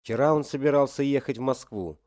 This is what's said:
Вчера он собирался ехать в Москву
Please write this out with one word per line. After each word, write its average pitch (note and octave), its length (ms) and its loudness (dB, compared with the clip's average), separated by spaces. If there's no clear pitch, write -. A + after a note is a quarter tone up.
Вчера C#3 340 2
он D3+ 80 2
собирался C#3+ 640 0
ехать C#3 340 0
в B2 40 -6
Москву G#2 640 -4